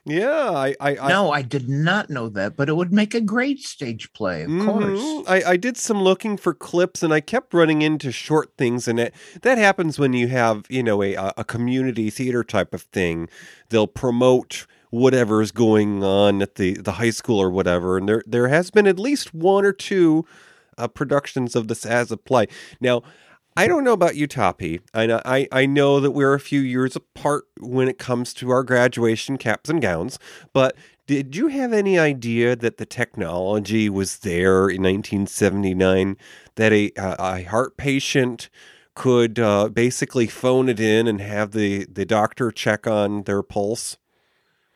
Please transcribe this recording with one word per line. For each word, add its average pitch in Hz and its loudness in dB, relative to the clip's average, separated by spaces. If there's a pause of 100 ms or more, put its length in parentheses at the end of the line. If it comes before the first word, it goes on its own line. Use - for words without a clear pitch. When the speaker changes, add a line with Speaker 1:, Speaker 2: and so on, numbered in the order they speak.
Speaker 1:
Yeah, 233 0
I, 139 0
I, 143 -2
I 135 -4
Speaker 2:
No, 185 2
I 147 0
did 127 -4
not 165 0
know 120 -6
that, 101 -4
but 143 -2
it 156 0
would 175 -2
make 208 2
a 233 -2
great 240 -2
stage - -12
play, 87 -4
of 110 -6
Speaker 1:
Mm-hmm. 190 -2
Speaker 2:
course. 214 -4
Speaker 1:
I, 185 2
I 185 2
did 240 -4
some 208 -2
looking 190 0
for 180 -2
clips, - -2
and 160 2
I 151 2
kept - -4
running 160 4
into 151 -2
short - -2
things, 123 0
and 117 0
it, 117 -2 (260)
that 254 2
happens 196 2
when 139 2
you 120 0
have, 117 0
you 127 -2
know, 104 2
a, 98 -2 (220)
a 113 -8
community 120 -2
theater 123 -2
type - -2
of 90 -10
thing. 85 -2 (420)
They'll 107 4
promote 127 0 (240)
whatever 120 4
is 104 -2
going 104 4
on 98 4
at - -6
the, 95 0
the 101 -6
high 113 -2
school 110 -2
or 92 2
whatever, 90 0
and 95 -2
there, 107 2
there 120 0
has 170 0
been 208 4
at 185 2
least 262 -4
one 196 2
or 202 2
two, 165 2 (500)
uh, 117 -6
productions 139 -4
of 113 -2
this 113 -8
as 117 0
a 107 -6
play. 123 2 (360)
Now, 123 0 (560)
I 202 4
don't 320 2
know 247 2
about 175 2
you, 147 -2
Toppy. 90 -2 (120)
I 113 0
know, 113 0
I, 131 0
I 131 2
know 139 4
that 139 2
we're 139 2
a 139 0
few 143 -2
years 127 -2
apart - -6 (140)
when 127 -2
it 127 -6
comes 123 -4
to 123 -6
our 127 2
graduation 123 2
caps 113 -4
and 160 0
gowns, 92 -2 (340)
but 131 2 (300)
did 139 -2
you 254 -2
have 262 -4
any 196 2
idea 120 2
that 117 -4
the 110 -10
technology 101 -2
was 98 -4
there 95 2
in 95 -2
nineteen 98 0
seventy-nine, 95 0 (380)
that 110 2
a, 104 2
a, 95 -6
a 92 -4
heart 107 -4
patient 135 -2 (440)
could, 117 2
uh, 104 2
basically 120 0
phone 131 0
it 117 0
in 110 2
and 101 -2
have 104 -6
the, 101 -2
the 95 -6
doctor 110 0
check - -2
on 104 0
their 98 -2
pulse? 104 -6 (800)